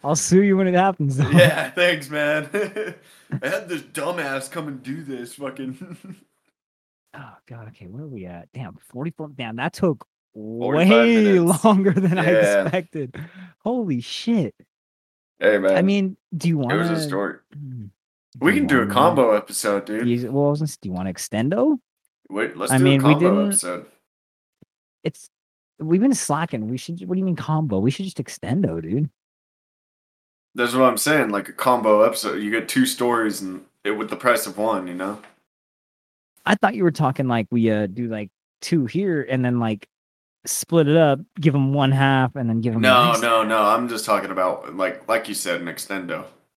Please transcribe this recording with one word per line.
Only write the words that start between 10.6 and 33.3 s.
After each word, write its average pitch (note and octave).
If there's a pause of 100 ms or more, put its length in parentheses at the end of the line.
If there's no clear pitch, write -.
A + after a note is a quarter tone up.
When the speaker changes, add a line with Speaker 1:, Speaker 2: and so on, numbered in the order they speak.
Speaker 1:
way A#3 (240)
Speaker 2:
minutes. E3+
Speaker 1:
longer F#3+
than F#3
I E3+
Speaker 2:
Yeah. F3+
Speaker 1:
expected. D#3+ (480)
Holy G#3+
shit. F#3 (840)
Speaker 2:
Hey, G#2
man. F#2+
Speaker 1:
I F#3
mean, G3 (200)
do E3+
you D3+
Speaker 2:
It B2 (100)
was E3+
a -
Speaker 1:
wanna D#3+
Speaker 2:
story. G2+ (140)
Speaker 1:
Hmm. B2+ (540)
Speaker 2:
We D#3
Speaker 1:
Do -
you D4
Speaker 2:
can C#4
do C#3
a -
Speaker 1:
wanna G2+
Speaker 2:
combo C3
episode, G2+
dude. A2
Speaker 1:
You, A#2+
well, C#3+
I C#3+
was D3
gonna D#3
say, -
do G2
you F#2
wanna F#2
extendo? G3 (500)
Speaker 2:
Wait, G2+
let's G2
Speaker 1:
I C3
Speaker 2:
do C3+
Speaker 1:
mean, C#3
Speaker 2:
a C#3
Speaker 1:
we D3+
Speaker 2:
combo E3+
Speaker 1:
didn't G3+
Speaker 2:
episode. F3 (1160)
Speaker 1:
It's, - (480)
we've E3
been C4
slacking. C#3+
We B2+
should, E3+
what F3+
do F#3+
you F#3+
mean F3
combo? D3+
We A2+
should F#3+
just -
extendo, B2+
dude. A2 (1500)
Speaker 2:
That's A#2+
what C3
I'm A#2+
saying, A2
like, G2+
a -
combo G#2+
episode. A2
You G#2
get A2+
two C3
stories A#2